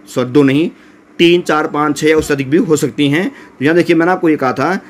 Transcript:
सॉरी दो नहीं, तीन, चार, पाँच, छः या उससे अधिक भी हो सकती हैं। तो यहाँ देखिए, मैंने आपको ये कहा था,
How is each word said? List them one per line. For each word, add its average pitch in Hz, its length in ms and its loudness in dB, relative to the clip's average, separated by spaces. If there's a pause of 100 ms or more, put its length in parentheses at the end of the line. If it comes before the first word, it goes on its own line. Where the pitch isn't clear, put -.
(140)
सॉरी 127 160 -2
दो 143 120 4
नहीं, 139 280 0 (480)
तीन, 175 220 4
चार, 156 260 -2
पाँच, 151 300 -4
छः 156 120 -2
या 156 80 2
उससे 151 180 -2
अधिक 135 160 -6
भी 147 60 2
हो 165 200 2
सकती 143 320 -2
हैं। 170 220 -2
तो - 340 -10
यहाँ 160 120 2
देखिए, 170 200 2
मैंने 170 160 2
आपको 180 160 -2
ये 151 80 2
कहा 127 160 -2
था, 156 380 -4